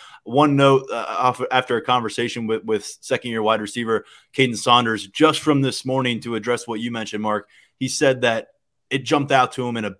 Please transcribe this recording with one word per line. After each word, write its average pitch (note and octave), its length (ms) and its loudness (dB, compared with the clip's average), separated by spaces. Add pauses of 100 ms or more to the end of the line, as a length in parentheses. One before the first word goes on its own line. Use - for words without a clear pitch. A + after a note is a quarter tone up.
(220)
one C#3+ 320 4
note, C#3 380 4
uh, A2+ 160 -6
off, B2 420 -2
after B2+ 280 0
a A2 40 -8
conversation A#2+ 640 -2
with, G#2+ 180 -4
with G#2+ 200 -2 (160)
second-year A#2 420 -4
wide A2 180 2
receiver A2 460 -4 (260)
Caden B2+ 240 2
Saunders, A2+ 520 2
just D3+ 320 2
from C#3+ 220 2
this C3 220 -4
morning, B2+ 360 -2
to A#2 160 -6
address A#2 320 -4
what A2+ 100 -4
you A#2+ 140 -8
mentioned, G#2+ 320 -6
Mark, G#2 240 -2 (320)
he C3 80 -2
said C3 320 2
that A#2 300 0 (400)
it C#3 140 -2
jumped C#3 280 0
out B2+ 220 4
to B2+ 120 -4
him A#2+ 100 -4
in A2 80 -4
a G2 160 -6